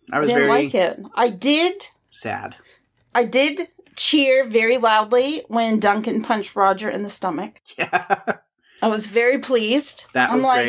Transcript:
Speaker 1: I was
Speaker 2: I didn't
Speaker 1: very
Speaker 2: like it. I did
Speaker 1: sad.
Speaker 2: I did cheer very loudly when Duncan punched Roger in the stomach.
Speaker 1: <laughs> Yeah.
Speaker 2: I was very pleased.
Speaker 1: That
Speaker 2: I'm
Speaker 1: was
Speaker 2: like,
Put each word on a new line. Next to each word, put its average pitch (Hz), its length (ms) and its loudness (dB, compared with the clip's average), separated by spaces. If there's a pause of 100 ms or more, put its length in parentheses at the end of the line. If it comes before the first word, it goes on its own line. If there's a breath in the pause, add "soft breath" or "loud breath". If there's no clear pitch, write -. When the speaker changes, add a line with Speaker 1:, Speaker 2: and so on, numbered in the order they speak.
(120)
Speaker 1:
I 139 80 0
was 151 100 2
Speaker 2:
I 240 40 2
didn't - 160 2
Speaker 1:
very - 140 2
Speaker 2:
like 277 100 -6
it. 185 260 0 (140)
I 240 160 2
did 302 560 0 (240)
Speaker 1:
sad. 104 440 -10 (600 soft breath)
Speaker 2:
I 240 100 2
did 294 440 0 (280)
cheer 269 480 2
very 226 340 2
loudly 233 680 2
when 226 320 0
Duncan 214 420 0
punched 214 320 -4
Roger 196 340 2
in 190 140 -6
the 202 80 -8
stomach. 185 580 -8
Speaker 1:
<laughs> - 100 -20
Yeah. - 580 -4 (440 soft breath)
Speaker 2:
I 208 60 0
was 214 220 -2
very 233 320 2
pleased. 247 720 -2
Speaker 1:
That 127 180 2
Speaker 2:
I'm 240 60 0
Speaker 1:
was 262 80 0
Speaker 2:
like, 254 240 2